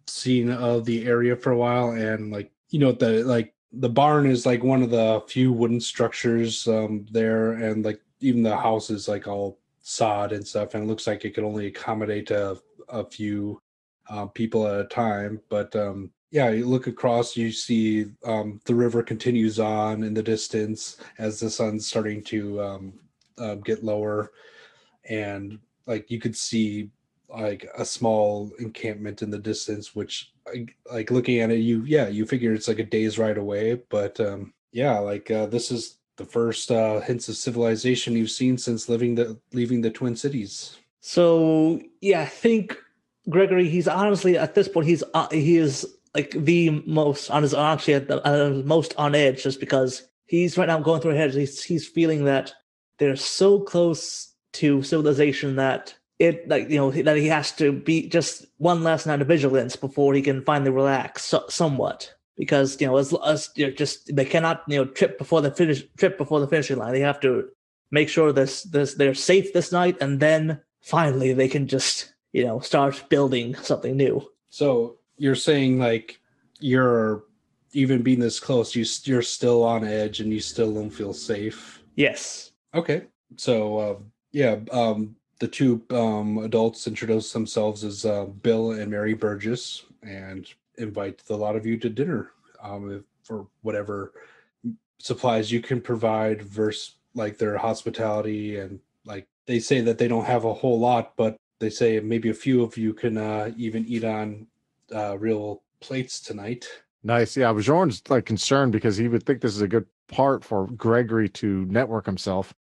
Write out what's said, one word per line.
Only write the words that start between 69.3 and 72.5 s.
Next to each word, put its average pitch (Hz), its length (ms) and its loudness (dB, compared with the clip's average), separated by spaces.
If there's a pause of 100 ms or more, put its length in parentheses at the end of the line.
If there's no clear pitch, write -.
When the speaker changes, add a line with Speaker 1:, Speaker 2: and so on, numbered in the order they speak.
Speaker 2:
this 175 180 0
night, 180 300 2
and 139 180 0
then 156 400 2 (220)
finally 135 520 2
they 131 140 4
can 139 200 0
just, - 460 -2 (200)
you 123 100 2
know, 120 160 -2